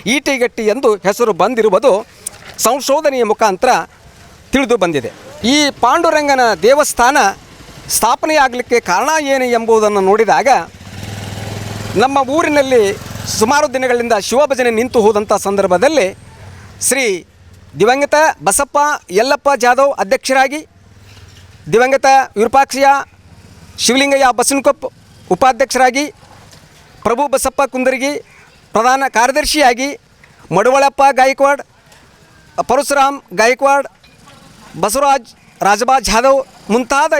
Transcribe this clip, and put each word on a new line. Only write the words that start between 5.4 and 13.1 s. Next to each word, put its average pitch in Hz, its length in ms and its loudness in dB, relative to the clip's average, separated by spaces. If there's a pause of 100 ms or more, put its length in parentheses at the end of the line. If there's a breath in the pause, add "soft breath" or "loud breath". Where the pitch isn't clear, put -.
ಈ 285 260 2 (100)
ಪಾಂಡುರಂಗನ 294 600 2 (220)
ದೇವಸ್ಥಾನ 262 540 2 (720)
ಸ್ಥಾಪನೆಯಾಗಲಿಕ್ಕೆ 262 920 0
ಕಾರಣ 277 440 -2
ಏನು 269 200 -2
ಎಂಬುದನ್ನು 226 560 0
ನೋಡಿದಾಗ 202 480 0 (1500)
ನಮ್ಮ 269 220 0
ಊರಿನಲ್ಲಿ 269 800 0 (420)